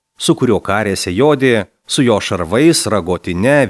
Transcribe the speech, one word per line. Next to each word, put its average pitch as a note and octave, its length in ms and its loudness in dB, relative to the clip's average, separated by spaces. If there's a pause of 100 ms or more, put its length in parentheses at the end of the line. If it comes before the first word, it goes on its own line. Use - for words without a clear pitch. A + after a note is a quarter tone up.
(200)
su - 140 0
kuriuo A2+ 260 2
karėsi G2 540 -4
jodė, B2+ 520 2 (200)
su - 160 -2
jo A2+ 180 2
šarvais, G#2+ 640 0
ragotine, G2 840 0